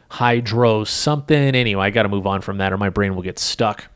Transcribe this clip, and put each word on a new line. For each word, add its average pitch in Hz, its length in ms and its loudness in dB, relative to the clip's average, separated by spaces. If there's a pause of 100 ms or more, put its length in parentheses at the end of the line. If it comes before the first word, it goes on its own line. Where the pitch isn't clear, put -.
Hydro 117 760 2
something. 143 720 0
Anyway, 107 280 2
I 101 60 2
gotta 104 200 2
move 98 180 -2
on 98 140 0
from 98 180 -6
that 95 120 0
or 95 60 0
my 101 120 0
brain 98 260 0
will 90 80 -6
get 92 160 -10
stuck. - 460 -4 (100)